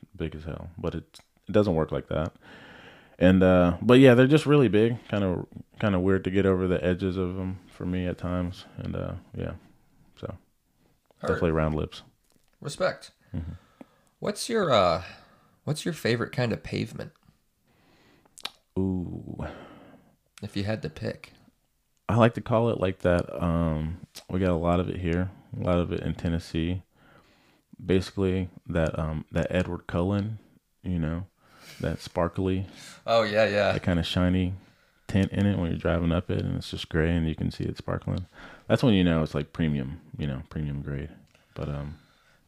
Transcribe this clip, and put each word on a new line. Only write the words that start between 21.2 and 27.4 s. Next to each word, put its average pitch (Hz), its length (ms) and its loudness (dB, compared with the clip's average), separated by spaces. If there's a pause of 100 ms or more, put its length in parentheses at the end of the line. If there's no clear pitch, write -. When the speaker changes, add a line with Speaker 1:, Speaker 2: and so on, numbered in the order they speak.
Speaker 1:
I 104 80 2
like 120 180 6
to 107 60 -6
call 117 300 0
it - 100 -2
like 95 200 -2
that. 87 260 2 (160)
Um, 82 640 -2 (240)
we 92 80 -2
got 92 120 2
a 87 40 2
lot 85 260 2
of 95 80 -2
it 87 100 -6
here, 90 320 0 (280)
a - 60 -6
lot 87 140 2
of 87 140 0
it 80 80 -4
in 80 140 -4
Tennessee. 85 680 -4 (1040)